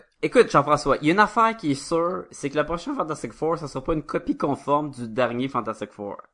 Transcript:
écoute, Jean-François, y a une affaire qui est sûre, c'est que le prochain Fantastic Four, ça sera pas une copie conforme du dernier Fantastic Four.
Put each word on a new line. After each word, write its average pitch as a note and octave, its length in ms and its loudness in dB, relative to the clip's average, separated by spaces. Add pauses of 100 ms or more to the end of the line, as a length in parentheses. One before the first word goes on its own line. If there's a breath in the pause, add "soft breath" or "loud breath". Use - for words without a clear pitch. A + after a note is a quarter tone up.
(220)
écoute, D3+ 300 4
Jean-François, C#3+ 500 4
y D3 80 4
a E3+ 40 4
une G3+ 60 4
affaire A3 380 4
qui D#3 140 -2
est C3 40 2
sûre, E3+ 560 -2
c'est - 180 -6
que D3 80 -2
le D3 80 2
prochain E3+ 300 -6
Fantastic D#3 380 -6
Four, D#3+ 240 -2
ça D3+ 100 -10
sera C3 160 -8
pas E3 100 -2
une D#3 100 -2
copie - 340 -4
conforme D3 540 -2
du A#2+ 160 -10
dernier A#2+ 400 -2
Fantastic A2+ 440 -6
Four. G2+ 260 -10 (160)